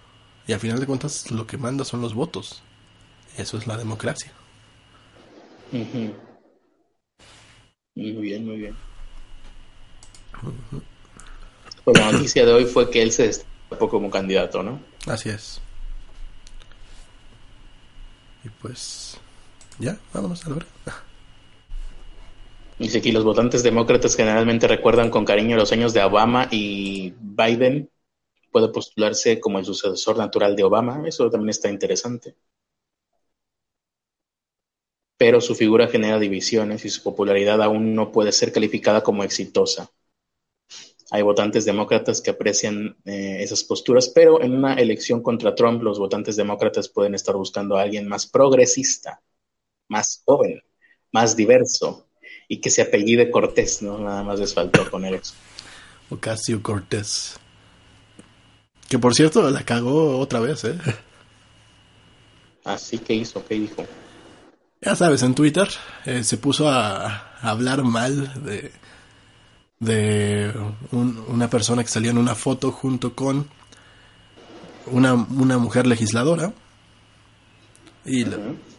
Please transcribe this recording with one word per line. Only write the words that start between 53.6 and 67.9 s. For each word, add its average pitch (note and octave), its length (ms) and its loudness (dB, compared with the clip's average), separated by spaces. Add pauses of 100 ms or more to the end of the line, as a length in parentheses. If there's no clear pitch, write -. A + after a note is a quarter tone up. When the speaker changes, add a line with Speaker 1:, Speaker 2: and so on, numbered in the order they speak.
Speaker 2:
¿no? G2+ 160 -8
Nada G2+ 240 -4
más G2+ 160 -4
les G2 160 -4
faltó F#2 340 0
poner F#2+ 260 -6
eso. - 200 -10 (760)
Speaker 1:
Ocasio A2 520 -4
Cortés. - 760 -6 (1500)
Que B2+ 120 2
por B2 140 4
cierto, D#3 360 6
la C#3 140 -2
cagó C3 540 0
otra C3 220 -2
vez, B2+ 240 -2
¿eh? F3 140 -4 (1900)
Speaker 2:
¿Ah, G2+ 140 -6
sí? - 200 -8
¿Qué - 160 -4
hizo? A2 300 -6
¿Qué A2 120 -6
dijo? G#2+ 280 -6 (960)
Speaker 1:
Ya G3 160 0
sabes, D#3 260 4
en B2+ 120 2
Twitter, D3+ 340 4 (380)
eh, B2+ 180 -4
se A2 140 -2
puso C#3 300 0
a, G#2 380 0
a G#2+ 440 -8
hablar B2+ 340 0
mal C3 600 -2